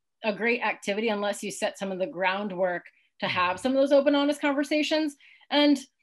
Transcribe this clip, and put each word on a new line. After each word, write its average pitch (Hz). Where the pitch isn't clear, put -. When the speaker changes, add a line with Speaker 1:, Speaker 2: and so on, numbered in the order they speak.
Speaker 1:
a 220
great 233
activity 214
unless 208
you 202
set -
some 196
of 185
the 185
groundwork 185
to 202
Speaker 2:
Mm. 185
Speaker 1:
have 180
some 262
of 269
those 277
open, 285
honest 285
conversations. 302
And 294